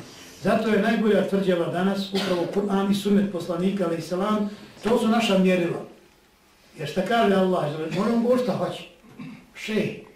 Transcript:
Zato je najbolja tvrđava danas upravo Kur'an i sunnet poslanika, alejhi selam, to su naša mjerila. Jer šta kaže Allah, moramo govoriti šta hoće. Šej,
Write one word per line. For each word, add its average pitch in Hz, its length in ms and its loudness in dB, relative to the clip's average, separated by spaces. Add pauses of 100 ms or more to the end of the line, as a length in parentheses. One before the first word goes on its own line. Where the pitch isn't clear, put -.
(460)
Zato 220 240 2
je 202 120 2
najbolja 208 460 2
tvrđava 180 400 0
danas 196 460 -2
upravo 180 400 -2
Kur'an 196 380 0
i 196 40 0
sunnet 202 360 2
poslanika, 180 540 -2
alejhi 165 160 -2
selam, 202 480 -2 (340)
to 233 160 2
su 220 80 0
naša 202 300 2
mjerila. 170 480 2 (920)
Jer 147 100 -6
šta 185 120 -2
kaže 202 340 2
Allah, 185 300 2 (320)
moramo 226 240 0
govoriti 247 220 2
šta - 100 -2
hoće. 165 300 -6 (720)
Šej, - 480 -4 (120)